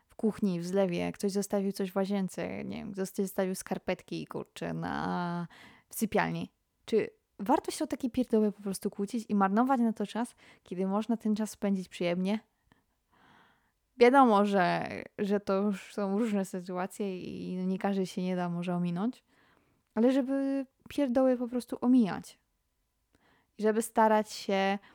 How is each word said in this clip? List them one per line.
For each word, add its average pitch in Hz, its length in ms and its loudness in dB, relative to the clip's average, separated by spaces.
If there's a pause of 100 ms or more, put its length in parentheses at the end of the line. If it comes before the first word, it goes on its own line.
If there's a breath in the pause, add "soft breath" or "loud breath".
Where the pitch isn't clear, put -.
w - 60 -20
kuchni, 190 460 0
w 170 60 -6
zlewie, 175 460 0
ktoś 202 200 -4
zostawił 196 400 -2
coś 185 200 -4
w - 40 -4
łazience, 190 680 -4
nie 196 120 -8
wiem, - 160 -10
ktoś 190 160 -6
zostawił 190 460 -2
skarpetki, 175 720 -6
kurczę, - 480 -10
na, 175 720 -4 (420 loud breath)
w - 60 -20
sypialni. 175 560 -2 (340)
Czy 214 260 0 (280)
warto 240 320 0
się - 140 -4
o - 20 -6
takie 269 240 -4
pierdoły 214 420 2
po 202 100 -14
prostu 196 280 -4
kłócić 208 380 -6
i 214 60 -2
marnować 220 460 4
na 226 120 2
to 208 140 -4
czas, - 280 -6 (280 loud breath)
kiedy 185 240 -4
można 208 300 -2
ten 214 200 0
czas 214 140 -4
spędzić 196 380 -2
przyjemnie? 185 520 -2 (1600 soft breath)
Wiadomo, 240 500 8
że, 175 420 2 (300)
że 202 220 0
to 202 140 -2
już 196 400 -2
są 196 240 -2
różne 208 260 0
sytuacje 185 760 -6
i 180 360 -8 (100)
nie 185 120 -2
każdy 196 280 0
się 185 160 -6
nie 185 140 -2
da 175 120 -2
może 175 260 -4
ominąć, 175 500 -4 (680 soft breath)
ale 240 180 4
żeby 269 540 0 (220)
pierdoły 262 480 2
po 240 120 -4
prostu 247 320 -6
omijać. 233 580 2 (1200 soft breath)
I 202 40 -6
żeby 214 200 4
starać 214 500 4
się 196 460 0 (160 soft breath)